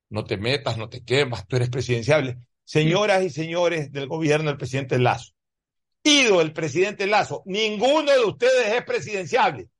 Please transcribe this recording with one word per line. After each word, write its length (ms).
"No 160
te 140
metas, 400
no 100
te 160
quemas, 420
tú 100
eres 120
presidenciable". 680
Señoras 580
y 60
señores 640
del 140
gobierno 420
del 80
presidente 420
Lazo, 360
ido 380
el 120
presidente 540
Lazo, 380
ninguno 680
de 120
ustedes 500
es 100
presidenciable. 840